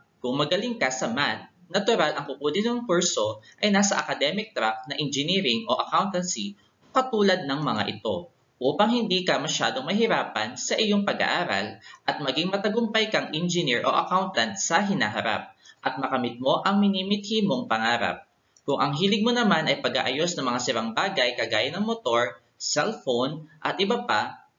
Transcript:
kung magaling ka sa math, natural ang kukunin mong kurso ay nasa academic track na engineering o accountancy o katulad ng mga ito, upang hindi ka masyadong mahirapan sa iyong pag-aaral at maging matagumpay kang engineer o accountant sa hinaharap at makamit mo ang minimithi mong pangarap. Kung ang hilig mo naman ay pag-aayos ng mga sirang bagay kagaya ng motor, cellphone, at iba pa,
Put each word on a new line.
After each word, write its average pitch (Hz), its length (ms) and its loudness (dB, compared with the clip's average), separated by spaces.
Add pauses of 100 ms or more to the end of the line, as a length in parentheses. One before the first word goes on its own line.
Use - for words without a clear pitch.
(220)
kung 127 160 -2
magaling 147 400 0
ka 131 160 2
sa 135 160 -2
math, 117 400 -2 (240)
natural 180 400 2
ang 143 160 -6
kukunin 151 400 0
mong 240 160 -2
kurso 110 560 0 (160)
ay 208 160 2
nasa 202 240 4
academic 151 560 -2
track 110 320 -2
na 139 160 -8
engineering 139 640 0
o 123 80 2
accountancy 180 800 -2 (320)
o - 80 -20
katulad 202 560 2
ng 139 160 -2
mga 110 180 0 (140)
ito, 98 320 -4 (340)
upang 208 320 4
hindi 185 320 0
ka 143 160 2
masyadong 131 400 -2
mahirapan 156 720 0
sa - 240 -2
iyong 104 240 2
pag-aaral 107 800 -2 (240)
at - 160 -2
maging 151 240 0
matagumpay 214 640 0
kang 143 240 0
engineer 156 480 0
o 131 80 2
accountant 180 640 0
sa 170 240 0
hinaharap 113 720 -2 (320)
at 135 160 -2
makamit 123 400 -2
mo 139 240 0
ang 202 160 4
minimithi 202 640 0
mong 127 240 -2
pangarap. 113 560 0 (400)
Kung 139 160 0
ang 143 160 0
hilig 202 240 2
mo 240 160 2
naman 180 320 2
ay 143 160 -2
pag-aayos 135 560 -2
ng 135 80 -2
mga 120 160 0
sirang 113 320 -2
bagay 143 400 0
kagaya 117 400 0
ng 202 80 -2
motor, 120 560 0 (160)
cellphone, 147 1040 -2
at 143 240 -2
iba 202 240 0
pa, 113 400 -2 (120)